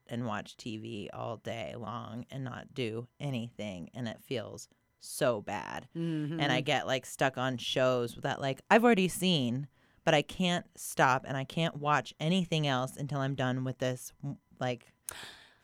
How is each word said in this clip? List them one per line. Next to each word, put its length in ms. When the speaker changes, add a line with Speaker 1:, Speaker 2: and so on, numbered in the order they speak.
Speaker 1:
and 180
watch 320
T 200
V 360
all 240
day 400
long 540
and 120
not 300
do 340
anything, 720
and 140
it 140
feels 460
so 420
bad. 540
Speaker 2:
Mm-hmm. 460
Speaker 1:
And 100
I 100
get, 260
like, 180
stuck 320
on 200
shows 640
that, 200
like, 280
I've 140
already 240
seen, 600
but 100
I 100
can't 420
stop 520
and 100
I 80
can't 320
watch 420
anything 480
else 300
until 220
I'm 160
done 280
with 160
this, 320
m-, 140
like, 320